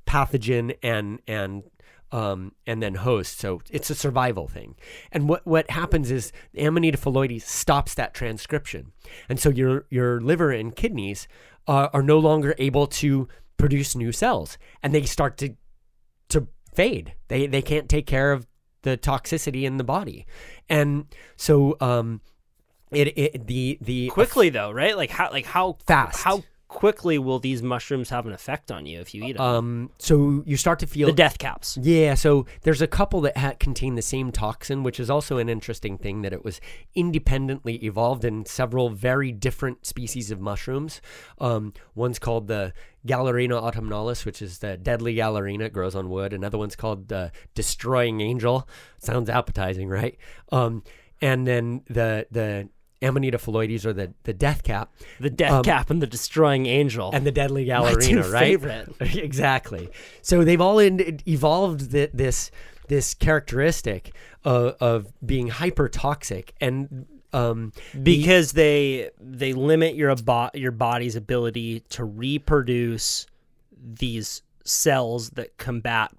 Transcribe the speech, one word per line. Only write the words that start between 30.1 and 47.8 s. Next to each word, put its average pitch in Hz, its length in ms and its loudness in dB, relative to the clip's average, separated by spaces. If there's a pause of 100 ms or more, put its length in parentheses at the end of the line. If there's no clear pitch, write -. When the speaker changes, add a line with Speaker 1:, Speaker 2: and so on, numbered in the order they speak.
Speaker 1:
you 143 120 0
start 170 220 2
to - 60 -4
feel 147 200 0
Speaker 2:
The 160 80 6
death 151 240 4
caps. - 420 -8
Speaker 1:
Yeah, 151 340 4
so 143 300 4 (180)
there's 147 200 2
a 160 40 2
couple 196 360 0
that 143 140 0
ha-, 135 220 0
contain 127 360 0
the 113 80 -4
same 131 300 -4
toxin, 117 500 -4
which 127 180 -4
is 117 80 -4
also 143 300 0
an 117 100 -2
interesting 110 480 -6
thing 104 260 -6
that 95 120 -6
it 87 100 -10
was 107 160 -10 (340)
independently 135 920 0
evolved 113 420 0
in 110 180 -4
several 123 460 -2
very 127 420 -2
different 123 540 -6
species 117 440 -8
of 101 100 -8
mushrooms. 131 600 -6 (380)
Um, 110 340 -4 (220)
one's 120 240 -4
called 113 280 -2
the 101 280 -4 (320)
Galerina 123 540 0
autumnalis, 110 640 -6
which 110 160 -10
is 90 160 -12
the 98 180 -8
deadly 117 380 -2
galerina. 107 500 -2
It 110 80 -8
grows 95 220 -4
on 92 160 -6
wood. 98 240 -4
Another 101 240 -4
one's 104 180 -6
called 101 320 -6
the 92 240 -6 (220)
destroying 117 640 0